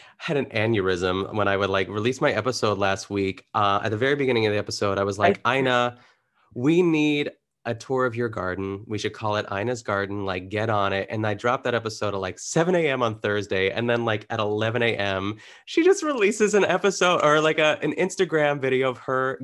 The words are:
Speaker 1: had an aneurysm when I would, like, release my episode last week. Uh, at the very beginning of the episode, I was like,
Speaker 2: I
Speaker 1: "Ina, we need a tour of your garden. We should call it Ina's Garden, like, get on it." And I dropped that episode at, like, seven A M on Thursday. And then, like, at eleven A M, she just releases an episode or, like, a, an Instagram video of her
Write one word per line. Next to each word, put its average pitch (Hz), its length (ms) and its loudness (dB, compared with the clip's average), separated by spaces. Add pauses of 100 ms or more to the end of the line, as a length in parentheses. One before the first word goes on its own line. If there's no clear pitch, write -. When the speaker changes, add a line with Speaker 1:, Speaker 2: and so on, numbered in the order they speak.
(160)
Speaker 1:
had 160 200 -4
an 131 100 0
aneurysm 95 880 0
when 104 120 2
I 98 100 2
would, 98 140 0
like, 98 180 0
release 107 320 -2
my 147 120 2
episode 107 460 0
last 98 320 0
week. 98 340 -2 (100)
Uh, 101 300 2
at 107 80 0
the 107 40 -2
very 135 200 2
beginning 123 300 2
of 104 60 2
the 104 60 0
episode, 104 400 -2
I 98 60 0
was 98 160 -4
like, 101 240 2
Speaker 2:
I 127 140 0
Speaker 1:
"Ina, 123 400 2 (560)
we 156 280 2
need 151 480 2 (340)
a 117 120 -2
tour 127 300 -2
of 113 100 -4
your 120 120 -2
garden. 98 600 -6
We 107 100 -4
should 107 140 -4
call 104 240 -4
it 104 160 -2
Ina's 117 300 -4
Garden, 101 420 -4
like, 95 240 -6
get 107 200 -4
on 101 240 2
it." 98 180 -2
And 110 140 -4
I 104 100 0
dropped 120 300 -2
that 120 120 -2
episode 107 380 -4
at, 98 60 -4
like, 92 200 -8
seven 170 340 0
A 165 140 2
M 131 140 0
on 110 180 -2
Thursday. 98 500 0
And 117 180 -2
then, 117 160 2
like, 110 260 -2
at 113 100 -4
eleven 110 420 0
A 113 140 2
M, 101 400 -2 (300)
she 330 180 2
just 359 180 4
releases 214 520 0
an 190 100 4
episode 180 580 2
or, 151 180 6
like, 156 200 2
a, 151 220 4
an 147 100 0
Instagram 156 680 0
video 131 300 2
of 120 80 -6
her 131 460 -2